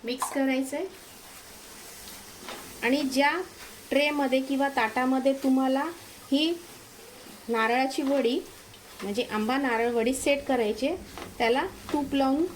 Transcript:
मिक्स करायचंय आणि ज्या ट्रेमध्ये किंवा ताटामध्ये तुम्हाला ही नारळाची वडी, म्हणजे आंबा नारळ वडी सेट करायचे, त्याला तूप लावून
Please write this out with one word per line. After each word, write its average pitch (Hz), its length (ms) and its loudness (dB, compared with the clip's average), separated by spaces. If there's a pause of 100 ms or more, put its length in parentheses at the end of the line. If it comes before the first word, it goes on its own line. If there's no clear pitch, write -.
मिक्स 254 280 -2
करायचंय 269 540 0 (2000)
आणि 269 180 4
ज्या 285 400 4 (480)
ट्रेमध्ये 277 520 4
किंवा 269 280 0
ताटामध्ये 262 640 2
तुम्हाला 262 500 4 (480)
ही 320 300 2 (880)
नारळाची 240 520 2
वडी, 269 380 2 (640)
म्हणजे 202 200 -2
आंबा 220 340 0
नारळ 240 340 2
वडी 233 220 2
सेट 277 300 2
करायचे, 254 520 2 (420)
त्याला 254 280 4
तूप 294 480 -2
लावून 277 320 4 (100)